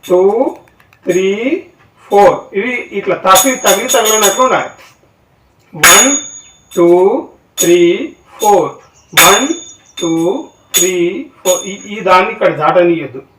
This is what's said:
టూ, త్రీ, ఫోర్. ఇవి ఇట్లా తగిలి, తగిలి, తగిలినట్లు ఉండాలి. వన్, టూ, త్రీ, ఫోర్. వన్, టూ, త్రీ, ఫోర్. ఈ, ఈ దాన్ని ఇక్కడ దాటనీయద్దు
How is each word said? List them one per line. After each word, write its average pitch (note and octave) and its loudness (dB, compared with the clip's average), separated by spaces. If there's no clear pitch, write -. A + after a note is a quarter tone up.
టూ, F3+ 2
త్రీ, F#3+ 0
ఫోర్. G3+ 4
ఇవి B3 -4
ఇట్లా F#3 -4
తగిలి, A3 2
తగిలి, F#3+ 0
తగిలినట్లు G3+ 0
ఉండాలి. - -2
వన్, - 4
టూ, E3+ 4
త్రీ, F3 4
ఫోర్. G3+ 2
వన్, G3+ 4
టూ, E3 -4
త్రీ, F#3 0
ఫోర్. - 0
ఈ, G3 -12
ఈ G#3+ -10
దాన్ని F#3+ 2
ఇక్కడ F#3 -2
దాటనీయద్దు D#3 0